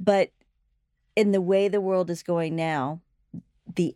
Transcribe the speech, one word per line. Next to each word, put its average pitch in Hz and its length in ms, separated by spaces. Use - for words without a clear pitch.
But 196 300
in 208 180
the 196 100
way 196 260
the 202 120
world 185 300
is 170 120
going 165 340
now, 160 440
the 170 240